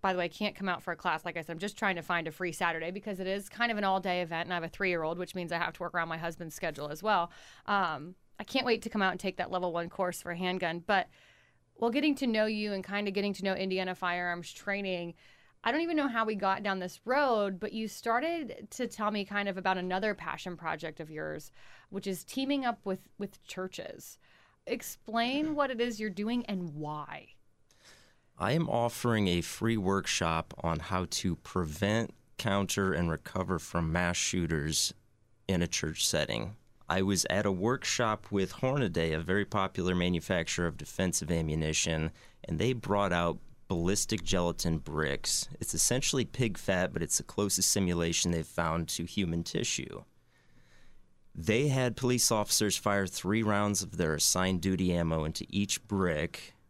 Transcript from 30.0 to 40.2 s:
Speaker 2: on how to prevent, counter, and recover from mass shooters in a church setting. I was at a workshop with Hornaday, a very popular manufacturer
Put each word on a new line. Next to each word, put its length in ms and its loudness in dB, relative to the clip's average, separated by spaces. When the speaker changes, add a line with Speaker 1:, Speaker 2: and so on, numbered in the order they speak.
Speaker 2:
on 160 2
how 320 -2
to 260 0
prevent, 800 0
counter, 540 2
and 180 2
recover 480 -2
from 340 0
mass 240 2
shooters 800 0
in 140 4
a 40 2
church 400 -2
setting. 500 -2
I 140 2
was 280 2
at 160 2
a 60 2
workshop 760 0
with 220 2
Hornaday, 600 2
a 80 0
very 260 2
popular 480 0
manufacturer 720 2